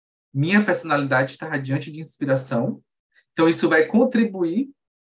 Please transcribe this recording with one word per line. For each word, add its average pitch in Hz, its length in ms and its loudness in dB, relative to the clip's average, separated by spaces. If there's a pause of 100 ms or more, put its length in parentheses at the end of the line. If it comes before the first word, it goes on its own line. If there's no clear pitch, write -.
(340)
"Minha 185 320 2
personalidade 139 680 0
está 160 140 -12
radiante 143 440 -4
de 151 80 -14
inspiração." 135 840 -4 (500)
Então, 165 140 4
isso 165 220 2
vai 160 160 4
contribuir, 214 880 0 (340)